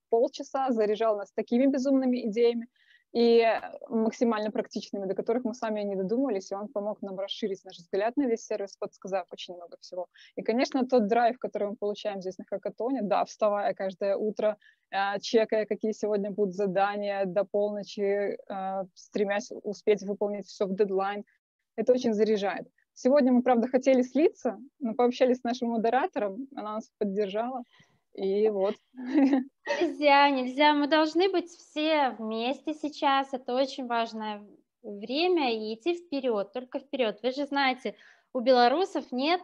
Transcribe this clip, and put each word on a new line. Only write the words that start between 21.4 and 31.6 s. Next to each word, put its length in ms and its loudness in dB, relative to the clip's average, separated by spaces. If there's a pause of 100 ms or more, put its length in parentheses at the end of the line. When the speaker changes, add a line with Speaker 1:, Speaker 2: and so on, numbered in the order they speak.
Speaker 1:
это 160 4
очень 200 0
заряжает. 540 0 (260)
Сегодня 380 4
мы, 120 6
правда, 260 4
хотели 320 4
слиться, 560 0 (220)
но 140 -4
пообщались 460 2
с 40 -20
нашим 260 -4
модератором, 840 -2
она 200 -8
нас 220 -10
поддержала, 680 -2 (500)
и 360 0
вот. 260 0 (180)
<laughs> 580 2 (300)
Speaker 2:
Нельзя, 480 6
нельзя, 440 2
мы 140 2
должны 420 4
быть 200 -2
все 680 0